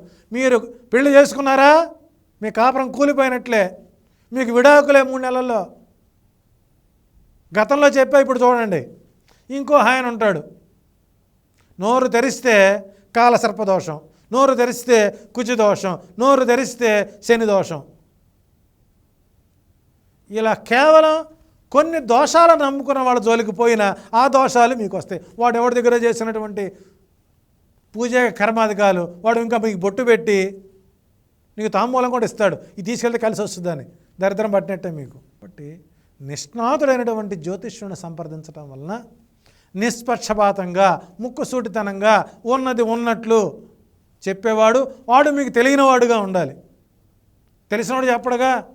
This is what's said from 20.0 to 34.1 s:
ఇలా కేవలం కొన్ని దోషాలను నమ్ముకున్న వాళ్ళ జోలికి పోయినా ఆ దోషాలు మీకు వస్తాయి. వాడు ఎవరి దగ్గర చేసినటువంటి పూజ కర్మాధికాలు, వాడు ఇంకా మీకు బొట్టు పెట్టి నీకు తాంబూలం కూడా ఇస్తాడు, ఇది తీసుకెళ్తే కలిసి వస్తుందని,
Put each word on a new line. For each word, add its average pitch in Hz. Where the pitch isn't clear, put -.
ఇలా 220
కేవలం 311
కొన్ని 320
దోషాలను 320
నమ్ముకున్న 277
వాళ్ళ 247
జోలికి 226
పోయినా 226
ఆ -
దోషాలు 247
మీకు 190
వస్తాయి. 165
వాడు 233
ఎవరి 247
దగ్గర 240
చేసినటువంటి 220
పూజ 233
కర్మాధికాలు, 208
వాడు 233
ఇంకా 226
మీకు 208
బొట్టు 202
పెట్టి 220
నీకు 214
తాంబూలం 254
కూడా 226
ఇస్తాడు, 190
ఇది 180
తీసుకెళ్తే 233
కలిసి 185
వస్తుందని, 170